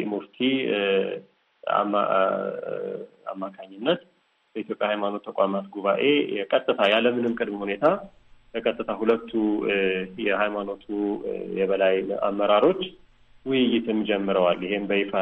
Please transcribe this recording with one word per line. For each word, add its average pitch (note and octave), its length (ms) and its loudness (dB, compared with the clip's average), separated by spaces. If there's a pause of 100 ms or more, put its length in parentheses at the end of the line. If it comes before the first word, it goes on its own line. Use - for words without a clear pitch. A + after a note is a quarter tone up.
ሙፍቲ G#2 300 -8 (1300)
አማ-፣ G2+ 440 2 (1200)
አማካኝነት F#2+ 720 -4 (540)
በኢትዮጵያ G#2+ 320 -4
ሃይማኖት G#2 380 -2
ተቋማት G2 440 0
ጉባኤ G2+ 340 0 (280)
የቀጥታ - 560 0
ያለምንም A#2 480 2
ቅድመ G#2 220 -4
ሁኔታ G2+ 280 -4 (640)
በቀጥታ A#2 420 -4
ሁለቱ A2+ 380 0 (880)
የሃይማኖቱ G2+ 640 -2 (720)
የበላይ F#2+ 400 2 (280)
አመራሮች G#2 580 4 (640)
ውይይትም B2 600 2
ጀምረዋል። F#2+ 560 2
ይሄም G2+ 260 -2
በይፋ G2 340 0